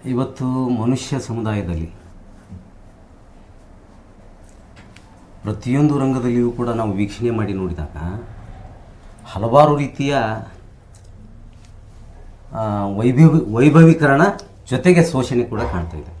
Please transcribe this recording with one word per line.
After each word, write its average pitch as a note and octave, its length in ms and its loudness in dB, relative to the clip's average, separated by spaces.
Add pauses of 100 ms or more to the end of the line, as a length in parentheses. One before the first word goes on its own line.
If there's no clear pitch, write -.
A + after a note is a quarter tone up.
ಇವತ್ತು B2+ 400 -4 (240)
ಮನುಷ್ಯ B2 500 -2
ಸಮುದಾಯದಲ್ಲಿ G#2 640 -4 (3500)
ಪ್ರತಿಯೊಂದು C#3 560 0
ರಂಗದಲ್ಲಿಯೂ B2 520 0
ಕೂಡ A#2+ 180 -6
ನಾವು A2+ 220 -4
ವೀಕ್ಷಣೆ G#2 380 -4
ಮಾಡಿ G#2+ 240 -4
ನೋಡಿದಾಗ E2 440 -6 (1300)
ಹಲವಾರು C#3 520 4
ರೀತಿಯ, C#3 380 -4 (2500)
ಆ, G#2 340 -4
ವೈಭವಿ-, B2 680 4
ವೈಭವೀಕರಣ D3 680 6 (480)
ಜೊತೆಗೆ E3+ 420 4
ಶೋಷಣೆ B2 320 -2
ಕೂಡ G#2+ 180 -6
ಕಾಣ್ತಾ E2 360 -6
ಇದೆ. - 240 -16